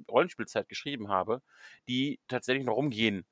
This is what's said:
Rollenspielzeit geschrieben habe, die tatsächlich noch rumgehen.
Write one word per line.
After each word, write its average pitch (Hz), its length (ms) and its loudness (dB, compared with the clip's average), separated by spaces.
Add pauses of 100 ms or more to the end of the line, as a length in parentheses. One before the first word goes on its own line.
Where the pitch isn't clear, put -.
Rollenspielzeit 117 600 2
geschrieben 117 400 -8
habe, 101 320 2 (480)
die 131 400 -2
tatsächlich 131 340 0
noch 113 140 0
rumgehen. 110 540 2